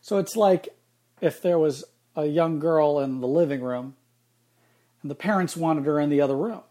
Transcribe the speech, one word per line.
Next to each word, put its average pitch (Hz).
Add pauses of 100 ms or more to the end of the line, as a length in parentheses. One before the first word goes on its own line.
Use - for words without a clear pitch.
So -
it's -
like 196 (440)
if 156
there 175
was 151 (320)
a 156
young 160
girl 151
in 135
the 123
living 143
room 123 (1040)
and 143
the 143
parents 190
wanted 160
her 147
in 147
the 143
other 139
room. 202